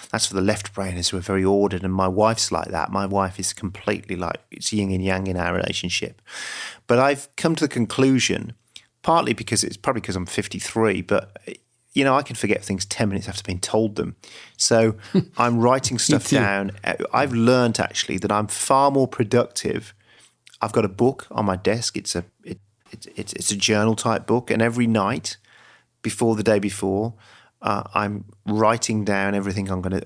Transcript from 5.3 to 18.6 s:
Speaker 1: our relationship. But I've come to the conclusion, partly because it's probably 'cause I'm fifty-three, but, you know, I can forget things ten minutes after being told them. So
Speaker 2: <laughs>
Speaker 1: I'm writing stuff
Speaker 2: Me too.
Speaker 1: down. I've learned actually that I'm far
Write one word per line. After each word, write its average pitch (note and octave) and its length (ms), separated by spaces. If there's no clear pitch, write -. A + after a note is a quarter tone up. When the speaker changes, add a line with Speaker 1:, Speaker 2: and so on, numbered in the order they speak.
Speaker 1:
our F2 180
relationship. - 680
But A#2+ 120
I've C#3 360
come E3 220
to D#3 80
the C#3 80
conclusion, C3 800
partly E3 320
because - 320
it's F2+ 100
probably B2 260
'cause F2+ 140
I'm F#2 100
fifty-three, G2+ 760
but, - 360
you C#3 140
know, C3+ 100
I C#3+ 80
can B2+ 140
forget - 260
things F#2+ 220
ten - 240
minutes G2 180
after F#2+ 160
being F#2 160
told A2 380
them. E2 180
So A2+ 400
Speaker 2:
<laughs> - 240
Speaker 1:
I'm A#2+ 220
writing B2 400
stuff - 320
Speaker 2:
Me B2+ 60
too. G#2 80
Speaker 1:
down. G2 260
I've C3 200
learned A#2+ 440
actually - 420
that G2+ 120
I'm G#2+ 160
far C#3 420